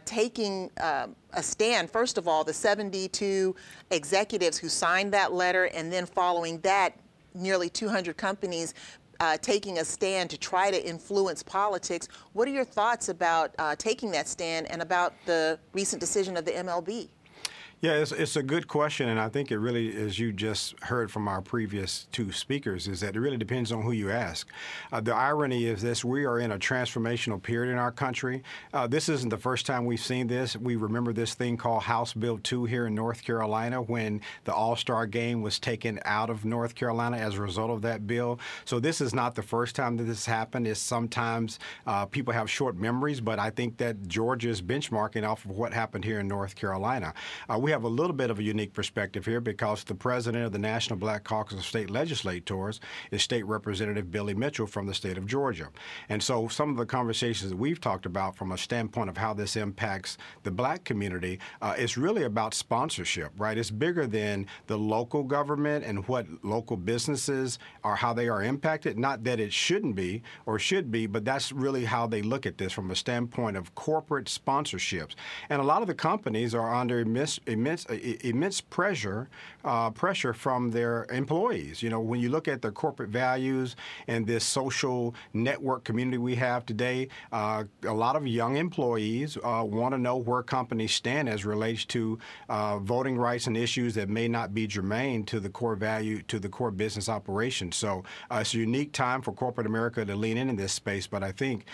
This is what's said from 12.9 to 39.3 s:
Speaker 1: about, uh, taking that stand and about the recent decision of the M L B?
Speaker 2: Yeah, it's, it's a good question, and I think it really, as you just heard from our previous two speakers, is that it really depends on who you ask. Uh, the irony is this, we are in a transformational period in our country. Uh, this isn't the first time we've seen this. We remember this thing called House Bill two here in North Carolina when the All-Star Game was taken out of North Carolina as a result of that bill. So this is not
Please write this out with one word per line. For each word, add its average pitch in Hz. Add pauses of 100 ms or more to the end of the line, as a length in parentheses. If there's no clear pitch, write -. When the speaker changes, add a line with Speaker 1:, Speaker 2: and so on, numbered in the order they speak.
Speaker 1:
about, 165
uh, 151
taking 226
that 147
stand 165
and 165
about 175 (120)
the 160 (140)
recent 196
decision 185
of 160
the 160
M 180
L 175
B? 202 (720)
Speaker 2:
Yeah, 160
it's, 151
it's 156
a 147
good 143
question, 147
and 113
I 110
think 139
it 107
really, 113
as 104
you 113
just 101
heard 120
from 104
our 95
previous 98
two 101
speakers, 98
is 92
that 98
it 107
really 135
depends 113
on 110
who 117
you 107
ask. 101 (440)
Uh, -
the 117
irony 131
is 110
this, 117
we 131
are 120
in 117
a 101
transformational 117
period 120
in 123
our 120
country. 131 (320)
Uh, 131
this 147
isn't 127
the 110
first 127
time 123
we've 120
seen 127
this. 123
We 120
remember 113
this 113
thing 120
called 113
House 117
Bill 113
two 123
here 120
in 107
North 117
Carolina 113
when 110 (240)
the -
All-Star 113
Game 117
was 107
taken 113
out 107
of 107
North 117
Carolina 120
as 107
a 101
result 101
of 113
that 110
bill. 120 (240)
So 123
this 151
is 123
not 123